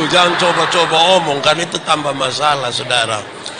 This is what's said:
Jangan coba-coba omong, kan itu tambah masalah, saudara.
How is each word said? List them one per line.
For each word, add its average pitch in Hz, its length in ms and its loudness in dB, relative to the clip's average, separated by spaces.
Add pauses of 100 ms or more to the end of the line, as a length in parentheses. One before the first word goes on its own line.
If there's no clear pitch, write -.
Jangan 175 320 2
coba-coba 170 800 2
omong, 143 240 0
kan 151 160 2
itu 170 240 -6
tambah 147 320 -2
masalah, 139 560 -2
saudara. 117 480 -2 (420)